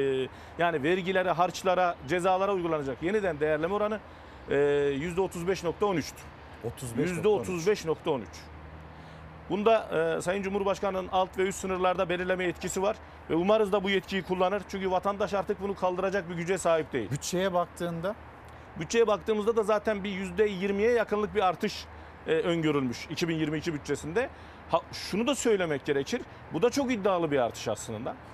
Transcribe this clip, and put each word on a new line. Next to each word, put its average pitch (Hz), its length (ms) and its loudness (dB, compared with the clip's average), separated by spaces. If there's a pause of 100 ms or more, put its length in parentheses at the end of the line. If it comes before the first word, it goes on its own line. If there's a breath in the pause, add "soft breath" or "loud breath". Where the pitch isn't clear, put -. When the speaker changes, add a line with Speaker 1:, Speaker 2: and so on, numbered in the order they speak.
(580 loud breath)
Speaker 1:
yani 165 260 2
vergilere, 185 480 2
harçlara, 180 640 2 (120)
cezalara 185 460 2
uygulanacak 151 500 -2
yeniden 185 360 0
değerleme 156 340 2
oranı, 208 260 0 (500 loud breath)
e, 139 80 4 (420)
yüzde 175 220 0
otuz 175 260 -2
beş 180 160 0
nokta 170 220 0
on 196 100 2
üçtü. - 220 -2 (460)
Speaker 2:
Otuz 117 340 -6
beş - 0 -
nokta - 20 -2
on 151 40 2
üç. 175 60 2
Speaker 1:
Yüzde 175 180 0
otuz 180 400 0
beş 202 180 0
nokta 160 260 -2
on 131 100 0
üç. - 180 -14 (1080 loud breath)
Bunda, 208 380 4 (300)
e, 156 40 -2
Sayın 190 220 -2
Cumhurbaşkanı'nın 190 680 0
alt 185 260 2
ve 190 60 2
üst 190 160 0
sınırlarda 185 500 2
belirleme 180 340 0
yetkisi 180 380 -2
var 208 140 2 (340 loud breath)
ve 151 60 2
umarız 202 360 4
da 202 120 2
bu 196 60 0
yetkiyi 190 340 0
kullanır. 185 460 0
Çünkü 190 220 -2
vatandaş 196 420 0
artık 196 280 -2
bunu 196 140 -2
kaldıracak 185 540 0
bir 180 60 -6
güce 175 220 0
sahip 165 360 2
değil. 110 180 0
Speaker 2:
Bütçeye 180 420 0
baktığında? 175 640 -2 (640 loud breath)
Speaker 1:
Bütçeye 220 280 4
baktığımızda 214 480 2
da 226 80 2
zaten 208 400 0
bir 208 60 -4
yüzde 190 340 0
yirmiye 202 480 2
yakınlık 208 440 2
bir 202 120 4
artış, - 380 -2 (420 loud breath)
e, - 40 2
öngörülmüş 156 800 2
iki 170 180 -2
bin 165 80 0
yirmi 156 220 0
iki 160 160 -4
bütçesinde. 151 560 -2 (400 loud breath)
Ha, 165 100 4 (120)
şunu - 360 -2
da 285 80 2
söylemek 175 500 2
gerekir. 147 360 0 (320 loud breath)
Bu 160 80 0
da 233 80 6
çok 254 220 0
iddialı 185 400 2
bir 143 80 4
artış 113 280 0
aslında. 113 480 -6 (180 loud breath)